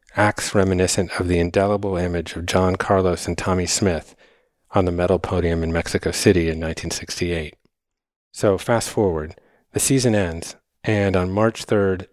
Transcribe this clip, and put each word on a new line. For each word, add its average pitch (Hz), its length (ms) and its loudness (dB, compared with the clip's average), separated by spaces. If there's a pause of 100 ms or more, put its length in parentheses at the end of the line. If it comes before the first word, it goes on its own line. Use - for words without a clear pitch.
(160)
acts - 380 0
reminiscent 92 640 2
of 90 80 -2
the 87 120 2
indelible 98 580 0
image 87 380 -4
of 87 100 -8
John 92 300 2
Carlos 92 520 0
and 87 80 -2
Tommy 92 300 -2
Smith 87 500 -2 (560)
on 95 140 4
the 90 60 0
medal 87 260 2
podium 85 460 -2
in 82 100 -2
Mexico 87 380 -2
City 87 380 4
in 80 100 -4
nineteen 80 320 -6
sixty-eight. 85 640 -6 (760)
So 98 280 2
fast 117 300 -2
forward, 82 460 -2 (360)
the 107 80 -2
season 123 340 2
ends, 85 420 -2 (280)
and 101 320 0
on 92 160 0
March 110 320 0
third, 95 500 0